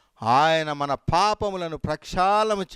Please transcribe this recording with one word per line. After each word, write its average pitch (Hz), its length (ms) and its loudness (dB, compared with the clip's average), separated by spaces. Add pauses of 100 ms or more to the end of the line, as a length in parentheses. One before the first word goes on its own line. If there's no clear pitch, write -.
(240)
ఆయన 151 500 2
మన 143 200 -4
పాపములను 185 840 -2
ప్రక్షాళన 196 880 -2 (100)